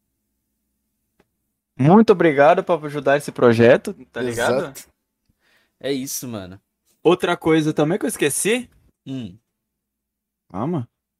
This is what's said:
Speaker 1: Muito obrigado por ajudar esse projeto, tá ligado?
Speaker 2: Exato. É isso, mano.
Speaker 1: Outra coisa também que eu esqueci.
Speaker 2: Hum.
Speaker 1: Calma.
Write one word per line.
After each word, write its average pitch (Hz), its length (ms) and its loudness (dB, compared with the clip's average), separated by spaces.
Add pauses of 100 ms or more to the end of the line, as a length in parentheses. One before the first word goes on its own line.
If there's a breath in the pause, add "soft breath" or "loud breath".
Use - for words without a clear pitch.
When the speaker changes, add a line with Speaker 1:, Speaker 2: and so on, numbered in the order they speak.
(1800)
Speaker 1:
Muito 202 360 6
obrigado 165 500 4
por 160 220 -4
ajudar 143 320 -2
esse 147 120 -8
projeto, 123 640 4 (120)
tá - 160 -14
ligado? 123 380 -2 (120)
Speaker 2:
Exato. - 180 -20 (920)
É 135 100 -6
isso, 135 380 -8
mano. 95 320 -14 (420)
Speaker 1:
Outra 175 320 0
coisa 160 380 -2
também 160 260 -2
que - 60 -6
eu - 20 -6
esqueci. 214 600 -4 (360)
Speaker 2:
Hum. 117 320 -12 (1120)
Speaker 1:
Calma. 123 380 -6 (320)